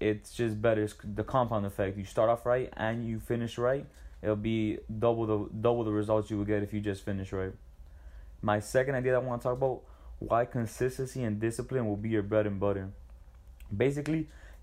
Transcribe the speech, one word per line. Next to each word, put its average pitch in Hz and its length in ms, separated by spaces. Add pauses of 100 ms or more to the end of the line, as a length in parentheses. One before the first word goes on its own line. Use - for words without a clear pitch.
it's 107 320
just 107 300
better. 110 220
It's 104 180
the 104 220
compound 117 420
effect. 98 320
You 98 60
start 113 260
off 120 160
right 123 300
and 113 280
you 113 140
finish 117 400
right, 131 260 (380)
it'll 107 140
be 107 420 (180)
double 117 300
the, 107 240 (100)
double 120 220
the 107 100
results 107 380
you 107 80
would 101 80
get 104 160
if 101 100
you 107 80
just 104 240
finish 98 280
right. 95 200 (880)
My 107 180
second 131 340
idea 127 180
that 123 100
I - 20
wanna 120 160
talk 123 140
about, 131 300 (340)
why 117 260
consistency 127 800
and 107 160
discipline 117 480
will 101 80
be 107 140
your 107 120
bread 104 240
and 101 140
butter. 98 300 (840)
Basically, 143 540 (340)